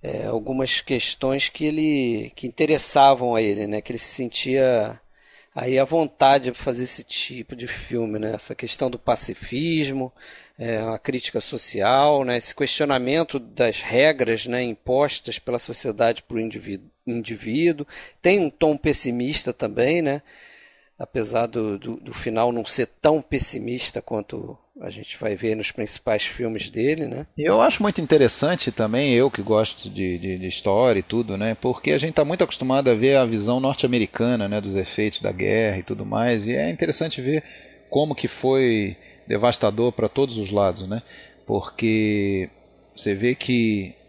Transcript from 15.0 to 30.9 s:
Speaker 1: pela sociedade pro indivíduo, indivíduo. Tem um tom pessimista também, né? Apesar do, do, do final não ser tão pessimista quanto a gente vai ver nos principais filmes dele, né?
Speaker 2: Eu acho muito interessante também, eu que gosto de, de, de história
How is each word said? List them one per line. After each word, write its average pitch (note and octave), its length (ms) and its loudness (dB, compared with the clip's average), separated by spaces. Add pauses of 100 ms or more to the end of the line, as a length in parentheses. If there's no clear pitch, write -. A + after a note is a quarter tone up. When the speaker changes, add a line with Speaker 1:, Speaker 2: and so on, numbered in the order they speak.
Speaker 1:
pela A#2+ 200 -4
sociedade A2+ 640 -2
pro A#2+ 160 -6
indivíduo, G2+ 480 -8 (180)
indivíduo. A#2+ 800 -2 (360)
Tem F#3+ 180 6
um D#3+ 100 2
tom D3+ 280 2
pessimista C3 720 -2
também, A#2+ 500 0
né? D3 200 0 (760)
Apesar A2+ 500 -2
do, A2 300 -4
do, A2+ 200 -10
do - 160 -16
final A#2 400 0
não A#2 100 -4
ser - 240 -4 (140)
tão D#3 200 4
pessimista A#2+ 800 -4
quanto G#2+ 560 -8 (220)
a - 100 -12
gente G2+ 300 -16
vai G#2+ 160 -4
ver A2 200 -2
nos G#2+ 160 -6
principais A2 520 -4
filmes A2 460 -6
dele, C#3+ 380 -2
né? B2+ 180 -8 (120)
Speaker 2:
Eu E3+ 240 2
acho - 220 4
muito G3+ 180 0
interessante D3 680 4
também, A#2+ 420 0
eu B2 160 6
que - 120 -8
gosto G#2+ 480 0
de, F#2+ 280 -4
de, F#2 200 -6
de F#2 100 -6
história G#2 520 2